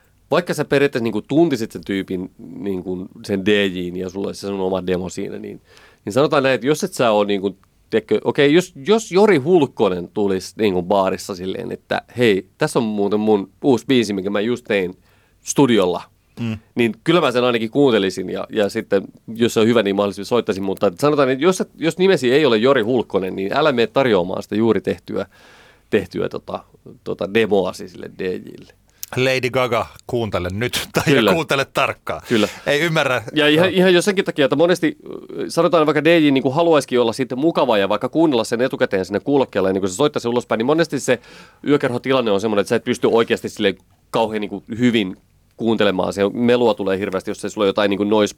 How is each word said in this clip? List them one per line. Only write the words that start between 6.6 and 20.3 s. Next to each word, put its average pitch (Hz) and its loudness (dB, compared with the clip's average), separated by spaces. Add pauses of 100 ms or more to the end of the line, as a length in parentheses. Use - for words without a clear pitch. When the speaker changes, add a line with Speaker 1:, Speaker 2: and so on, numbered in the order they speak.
Speaker 1:
jos 151 0
et - -8
sä 123 2
oo 104 4
niinku, 101 -2 (340)
tiedätkö, 107 0
okei, 143 2
jos, 175 2 (140)
jos 220 0
Jori 196 4
Hulkkonen 123 2
tulisi 95 -2
niinku 98 0
baarissa 95 0
silleen, 92 -8
että - -6 (160)
"Hei, 107 2 (120)
tässä 151 -2
on 127 0
muuten 104 -2
mun 107 2 (140)
uusi 127 2
biisi, 117 2
minkä 98 -4
mä 104 -2
just 117 -4
tein 92 -2 (500)
studiolla", 101 2 (380)
Speaker 2:
Mm. 113 -6 (160)
Speaker 1:
niin 117 0 (100)
kyllä 165 2
mä 143 2
sen 123 2
ainakin 117 0
kuuntelisin, 98 2
ja, 92 -8
ja 107 0
sitten, 98 -2 (320)
jos 113 0
se 113 2
on 110 4
hyvä, 113 4
niin 98 0
mahdollisesti 101 -2
soittaisin, 107 0